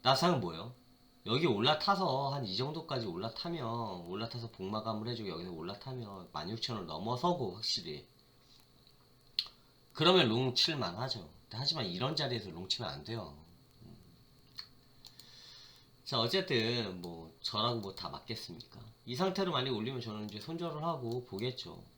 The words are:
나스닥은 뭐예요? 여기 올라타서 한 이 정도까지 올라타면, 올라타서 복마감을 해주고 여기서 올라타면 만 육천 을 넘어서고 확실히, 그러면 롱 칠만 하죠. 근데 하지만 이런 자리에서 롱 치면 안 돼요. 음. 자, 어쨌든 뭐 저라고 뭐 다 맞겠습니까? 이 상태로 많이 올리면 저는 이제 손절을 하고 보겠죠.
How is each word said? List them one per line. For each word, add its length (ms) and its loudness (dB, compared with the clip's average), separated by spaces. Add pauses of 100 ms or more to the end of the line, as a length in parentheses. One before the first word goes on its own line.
나스닥은 380 6
뭐예요? 340 -4 (520)
여기 200 4
올라타서 880 4
한 120 -2
이 100 -4
정도까지 500 -2
올라타면, 600 -4 (400)
올라타서 460 -4
복마감을 560 -2
해주고 200 -4
여기서 240 -6
올라타면 800 -8
만 180 -4
육천 280 -4
을 80 -6
넘어서고 680 0
확실히, 500 -4 (1900)
그러면 360 8
롱 260 4
칠만 420 4
하죠. 320 -4 (140)
근데 160 -14
하지만 280 0
이런 300 0
자리에서 340 0
롱 180 -8
치면 200 -2
안 160 -8
돼요. 320 -6 (460)
음. 140 -16 (2000)
자, 160 0
어쨌든 840 2
뭐 400 -10
저라고 380 2
뭐 140 -6
다 140 -8
맞겠습니까? 720 -10 (260)
이 100 -6
상태로 360 2
많이 180 2
올리면 300 0
저는 300 -6
이제 100 -10
손절을 440 -6
하고 400 -2
보겠죠. 580 -6 (160)